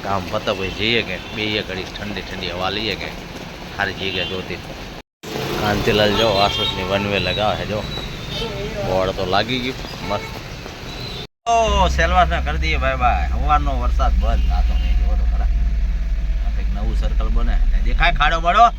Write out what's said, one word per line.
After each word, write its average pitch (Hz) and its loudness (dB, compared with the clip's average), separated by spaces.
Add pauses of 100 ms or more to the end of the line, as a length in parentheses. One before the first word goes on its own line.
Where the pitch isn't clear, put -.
કામ 98 -2 (100)
પતે 107 -2
પછી 92 -4
જઈએ 113 2
કે 92 -4 (200)
બેહીએ 107 -2
ઘડીક 92 -8
ઠંડી 101 -8
ઠંડી 92 -8
હવા 92 -2
લઈએ 107 -4
કે 80 -8 (640)
સારી 95 -2
જગ્યા 90 -4
જોતી. 90 -8 (1000)
કાંતિલાલ 104 2
જો 113 4 (180)
આસુસની 95 -2
વન 101 0
વે 98 0
લગાવે 92 0
છે 90 -4
જો, 107 -4 (1080)
બોર્ડ 92 0
તો 98 -2 (100)
લાગી 113 0
ગયું 131 -6 (320)
મસ્ત. 104 -4 (1160)
ઓ 208 2
સેલવાસના 170 2
કરી 143 -2
દઈએ 156 0
ભાઈ 131 0
ભાઈ, 135 2
સવારનો 143 2 (100)
વરસાદ - 4
બંધ - 4
થતો - 4
નહીં, - 4
જો - 4
તો - 2
ખરા. - 2 (960)
આ - 0
કંઈક - 0
નવું 110 0
સર્કલ 110 2
બને, - 4 (300)
દેખાય 160 4
ખાડો 160 2
બાડો? 190 6 (140)